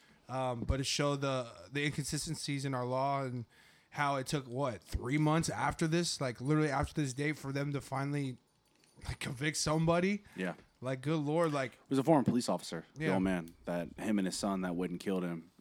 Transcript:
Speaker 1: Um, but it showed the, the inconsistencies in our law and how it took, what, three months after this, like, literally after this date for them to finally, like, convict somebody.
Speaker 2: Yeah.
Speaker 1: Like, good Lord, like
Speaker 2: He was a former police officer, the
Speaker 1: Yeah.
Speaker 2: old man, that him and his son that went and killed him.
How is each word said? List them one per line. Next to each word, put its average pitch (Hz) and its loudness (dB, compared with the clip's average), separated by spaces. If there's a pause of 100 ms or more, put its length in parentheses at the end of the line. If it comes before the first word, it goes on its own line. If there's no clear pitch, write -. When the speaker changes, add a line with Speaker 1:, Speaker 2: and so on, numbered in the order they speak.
(300)
Speaker 1:
Um, 123 -2
but 135 2
it 131 -2
showed 143 2
the, 131 0 (240)
the 143 -2
inconsistencies 143 -4
in 139 -2
our 123 -2
law 135 0
and 123 -6 (460)
how 143 0
it 131 -4
took, 139 -2
what, 120 -2
three 120 -2
months 156 4
after 135 0
this, 165 0
like, 127 -4
literally 151 4
after 143 0
this 135 -2
date 143 -2
for 139 -6
them 143 -2
to 139 -2
finally, 139 -2 (720)
like, - -6
convict 139 -4
somebody. 170 2 (120)
Speaker 2:
Yeah. 185 -2 (280)
Speaker 1:
Like, 127 -4
good 156 0
Lord, 151 2
like 131 -2
Speaker 2:
He - -20 (100)
was 135 2
a 135 4
former 143 8
police 117 2
officer, 87 -2 (120)
the 151 -4
Speaker 1:
Yeah. 120 4
Speaker 2:
old 95 4
man, 90 2 (160)
that 87 -2 (100)
him 104 0
and 95 2
his 90 -4
son 98 0
that 90 -2
went 90 0
and 87 -4
killed 92 0
him. 85 -6 (160)